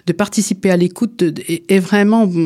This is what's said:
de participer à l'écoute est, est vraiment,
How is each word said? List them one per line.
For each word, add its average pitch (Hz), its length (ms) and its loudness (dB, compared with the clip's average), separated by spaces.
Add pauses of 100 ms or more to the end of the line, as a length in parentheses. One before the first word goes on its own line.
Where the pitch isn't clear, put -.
de 175 60 0
participer 196 580 -2
à 180 60 4
l'écoute 180 460 -2
est, 165 440 -4
est 196 120 2
vraiment, 208 520 2 (160)